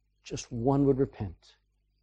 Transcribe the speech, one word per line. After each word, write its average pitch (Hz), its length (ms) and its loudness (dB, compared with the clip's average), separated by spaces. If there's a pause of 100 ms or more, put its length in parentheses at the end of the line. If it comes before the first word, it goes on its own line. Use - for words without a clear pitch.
(240)
just - 260 -12
one 135 360 2
would 135 120 4
repent, - 600 -6 (460)